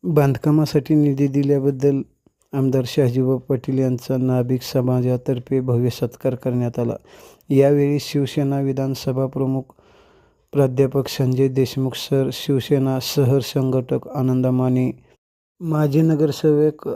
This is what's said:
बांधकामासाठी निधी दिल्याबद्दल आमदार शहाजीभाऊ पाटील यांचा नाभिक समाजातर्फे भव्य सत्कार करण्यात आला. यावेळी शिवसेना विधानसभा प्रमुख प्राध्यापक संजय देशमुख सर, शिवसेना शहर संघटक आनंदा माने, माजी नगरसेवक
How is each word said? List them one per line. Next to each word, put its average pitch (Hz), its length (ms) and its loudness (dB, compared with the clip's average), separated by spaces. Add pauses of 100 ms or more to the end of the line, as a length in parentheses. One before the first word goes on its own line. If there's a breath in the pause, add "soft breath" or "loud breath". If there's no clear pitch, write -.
बांधकामासाठी 151 920 2
निधी 147 320 2
दिल्याबद्दल 139 760 0 (500)
आमदार 135 340 0
शहाजीभाऊ 127 520 0
पाटील 131 400 -4
यांचा 131 380 -2
नाभिक 127 460 0
समाजातर्फे 127 1000 -2
भव्य 123 300 0
सत्कार 123 440 -4
करण्यात 123 440 -4
आला. 117 180 -2 (540 loud breath)
यावेळी 143 500 4
शिवसेना 139 600 -2
विधानसभा 135 680 -2
प्रमुख 135 360 -2 (920 soft breath)
प्राध्यापक 135 560 2
संजय 131 400 0
देशमुख 131 460 -2
सर, 135 380 -2
शिवसेना 135 680 0
शहर 135 380 2
संघटक 131 680 -2
आनंदा 127 420 0
माने, 127 400 0 (680 soft breath)
माजी 151 400 0
नगरसेवक 151 960 0